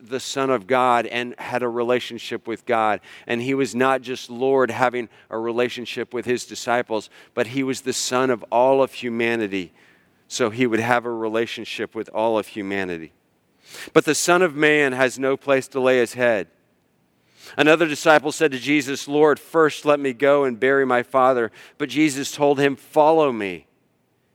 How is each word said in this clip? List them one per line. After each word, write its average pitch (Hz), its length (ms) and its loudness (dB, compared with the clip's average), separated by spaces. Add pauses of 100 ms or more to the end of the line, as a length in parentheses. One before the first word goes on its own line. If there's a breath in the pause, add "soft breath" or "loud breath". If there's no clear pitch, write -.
the 127 100 -8
Son 135 320 -4
of 107 160 -2
God 123 400 2
and 120 320 -8
had 123 240 -6
a 123 60 -4
relationship 117 800 -4
with 110 180 -10
God, 110 340 0 (280 loud breath)
and 117 120 -2
he 131 140 -4
was 123 220 -2
not 131 260 0
just 123 260 -12
Lord 127 440 0
having 120 360 -2 (220 soft breath)
a 110 80 -6
relationship 117 760 -6
with 117 120 -6
his 120 220 -4
disciples, 110 640 -4 (220 loud breath)
but 113 160 -4
he 135 140 -4
was 131 200 -4
the 127 100 -4
Son 127 360 0
of 113 220 -2
all 131 320 4
of 127 120 -2
humanity, 113 760 -2 (560 soft breath)
so 123 200 -2
he 123 180 0
would 110 140 0
have 120 240 0
a 120 80 -6
relationship 113 840 -6
with 107 140 -8
all 110 300 0
of 101 100 -2
humanity. 95 640 -6 (800 loud breath)
"But 160 140 4
the 151 80 2
Son 175 260 4
of 160 160 2
Man 151 360 4
has 127 260 0
no 135 180 0
place 135 320 0
to 135 120 -4
lay 127 180 4
his 117 160 0
head." 117 340 0 (1120 loud breath)
Another 156 280 6
disciple 151 460 4
said 156 200 0
to 127 60 -6
Jesus, 131 480 -2
"Lord, 147 320 4
first - 460 0
let 147 160 4
me 135 140 -2
go 139 300 2
and 123 140 -4
bury 135 280 2
my 123 160 2
father." 127 500 2 (240 loud breath)
But 143 140 -6
Jesus 139 420 0
told 143 260 0
him, 143 160 2
"Follow 156 560 2
me 98 360 -6 (680)